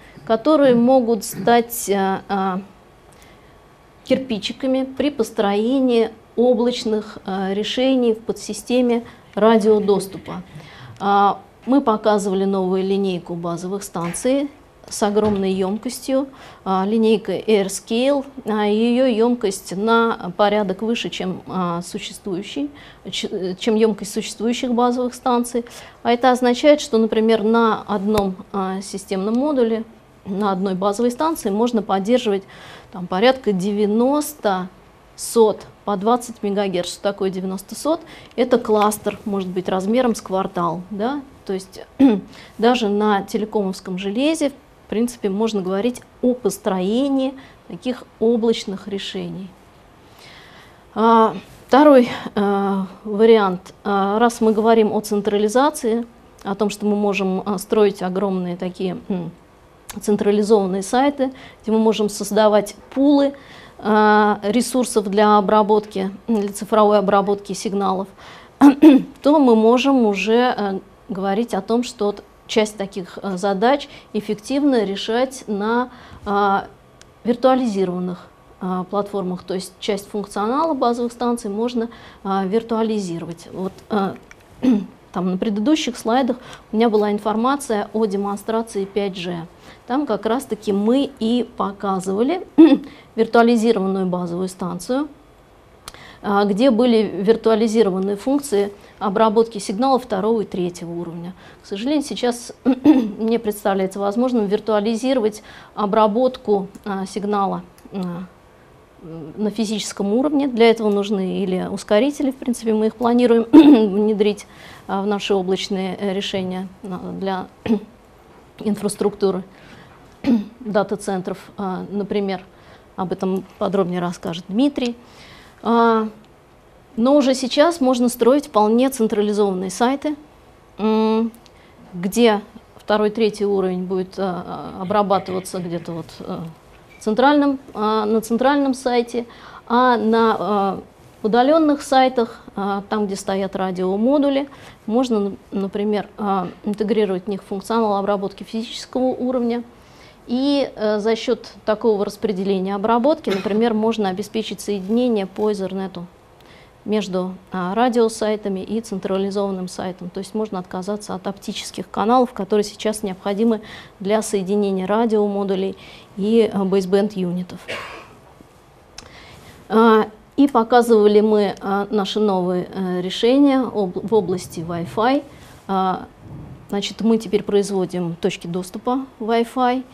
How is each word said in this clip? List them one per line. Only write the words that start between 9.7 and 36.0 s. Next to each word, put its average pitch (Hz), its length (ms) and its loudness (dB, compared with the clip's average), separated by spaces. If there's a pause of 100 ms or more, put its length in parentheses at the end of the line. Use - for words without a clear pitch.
А, 202 400 2 (260)
мы 269 160 4
показывали 208 640 2
новую 190 380 0
линейку 190 520 -2
базовых 175 480 -6
станций 254 680 -2 (400)
с - 140 -4
огромной 202 480 0
ёмкостью, 220 760 -2 (380)
а, 190 200 0
линейка 214 520 2
AirScale. 226 880 0 (200)
А, 208 200 -2
её 233 400 2
ёмкость 220 680 0
на 226 600 0
порядок 208 460 2
выше, 226 280 -2
чем, 185 380 -6
а, 175 340 -4
существующий, 202 880 -8 (400)
ч-, 214 220 -8
э, 185 240 -4
чем 226 200 0
ёмкость 214 380 0
существующих 240 600 -4
базовых 247 400 0
станций. 240 520 -2 (380)
А 233 80 2
это 247 200 4
означает, 254 500 4
что, - 160 -2
например, 220 460 2
на 226 400 2
одном, 202 520 0 (160)
а, 190 300 -4
системном 196 540 -4
модуле, 247 480 0 (420)
на 202 260 -2
одной 190 240 -2
базовой 202 360 0
станции 311 380 -2
можно 220 320 0
поддерживать 196 600 0 (480)
там 180 160 -10
порядка 233 440 2
девяносто 208 1160 0 (480)
сот - 520 2 (180)
по 202 120 -2
двадцать 233 460 -2